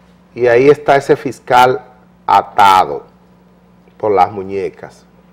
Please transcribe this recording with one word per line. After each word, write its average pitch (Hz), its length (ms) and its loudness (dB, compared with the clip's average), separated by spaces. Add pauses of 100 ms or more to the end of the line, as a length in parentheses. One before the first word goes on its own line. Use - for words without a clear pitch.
(360)
y 120 120 -4
ahí 123 220 2
está 143 260 2
ese 139 200 0
fiscal 127 680 -2 (440)
atado 95 760 0 (920)
por 107 140 -4
las 95 200 0
muñecas, 95 720 -12 (300)